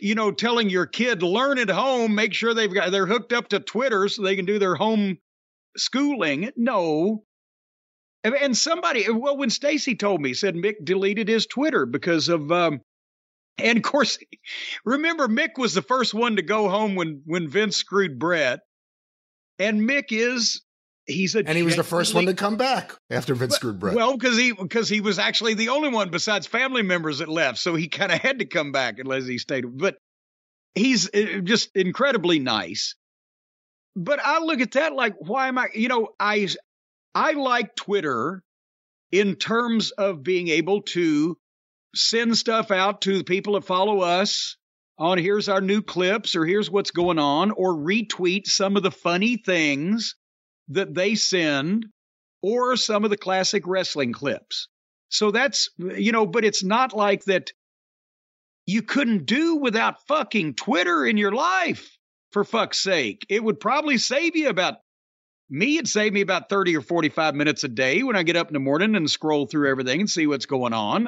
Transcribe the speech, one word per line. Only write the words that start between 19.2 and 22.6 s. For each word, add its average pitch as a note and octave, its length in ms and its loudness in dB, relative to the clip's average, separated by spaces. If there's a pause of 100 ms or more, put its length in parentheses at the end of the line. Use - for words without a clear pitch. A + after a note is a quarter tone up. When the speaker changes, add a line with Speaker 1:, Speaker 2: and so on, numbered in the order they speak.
Speaker 1:
And G#3+ 220 0
Mick C#4 280 0
is, A#3 520 -2 (440)
he's D3+ 300 -2
a A2+ 100 2
Speaker 2:
And D#3 120 0
he F3 60 2
was E3 120 2
the E3+ 80 0
first E3+ 320 0
one F3 100 4
to F#3 80 2
Speaker 1:
genuinely - 20 -6
Speaker 2:
come G#3 220 -2
back B3 360 -2 (180)